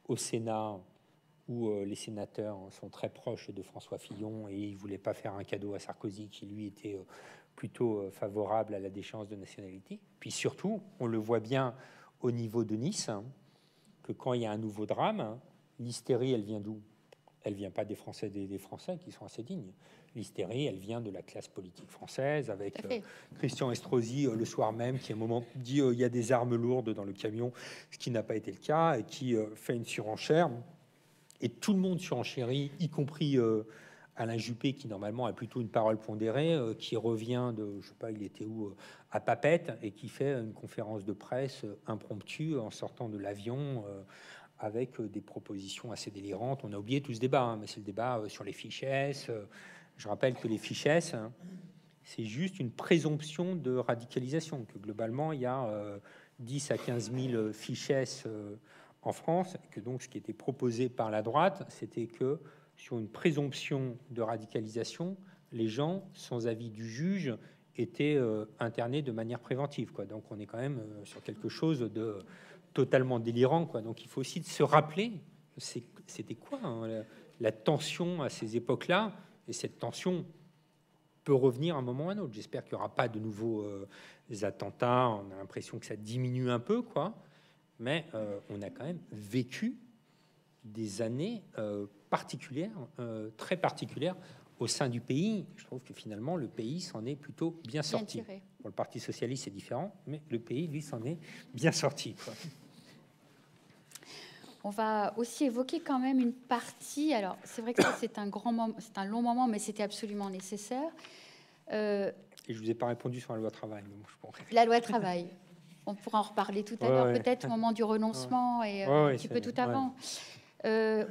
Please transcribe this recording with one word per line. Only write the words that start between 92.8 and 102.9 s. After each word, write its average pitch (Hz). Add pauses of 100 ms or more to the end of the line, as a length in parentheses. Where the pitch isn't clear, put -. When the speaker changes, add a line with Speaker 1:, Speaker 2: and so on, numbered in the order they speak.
Speaker 1:
euh, 110
très -
particulières 160 (440)
au 120
sein 135
du 120
pays. 139 (100)
Je -
trouve 127
que -
finalement, 113
le 135
pays 127
s'en 110
est 143
plutôt 160 (120)
bien 147
Speaker 2:
Bien -
Speaker 1:
sorti. 151
Speaker 2:
tiré. 196 (180)
Speaker 1:
Pour 107
le -
Parti 117
socialiste, 123
c'est 101
différent, 123 (120)
mais 147
le 117
pays, 135
lui, 151
s'en 117
est 160 (360)
bien 139
sorti, 131
quoi. - (2250)